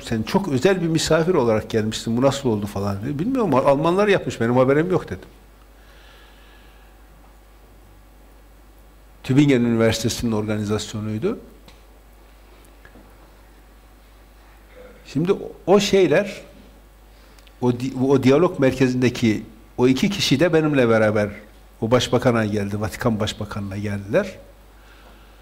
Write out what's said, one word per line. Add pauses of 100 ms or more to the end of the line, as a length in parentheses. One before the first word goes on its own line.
sen
çok
özel
bir
misafir
olarak
gelmişsin,
bu
nasıl
oldu?"
falan
diye.
"Bilmiyorum,
Almanlar
yapmış,
benim
haberim
yok,"
dedim. (4000)
Tübingen
Üniversitesi'nin
organizasyonuydu. (3750)
Şimdi
o, (140)
o
şeyler, (1200)
o
di-, (120)
o
diyalog
merkezindeki (360)
o
iki
kişi
de
benimle
beraber (520)
o
başbakana
geldi,
Vatikan
Başbakanı'na
geldiler. (1040)